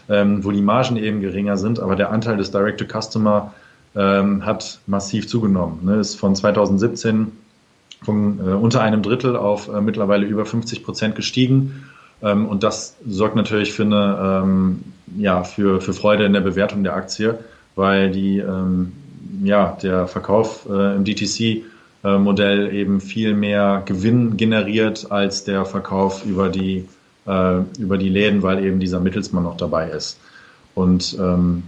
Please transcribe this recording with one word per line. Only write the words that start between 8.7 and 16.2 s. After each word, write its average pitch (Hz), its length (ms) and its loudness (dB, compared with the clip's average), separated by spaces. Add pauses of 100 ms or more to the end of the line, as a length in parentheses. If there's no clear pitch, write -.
einem 107 220 2
Drittel 123 320 0
auf, 101 320 -2
äh, 104 140 -4
mittlerweile 101 440 2
über 107 220 -2
fünfzig 113 360 -6
Prozent 110 320 -4
gestiegen. 131 680 0 (400)
Ähm, 104 240 2
und 101 160 -2
das - 320 -2 (120)
sorgt 107 280 0
natürlich 104 360 0
für 110 120 -2
eine, 98 600 2
ähm, 95 360 2 (360)
ja, 95 280 0
für, 98 360 0
für 95 140 -4
Freude 104 320 2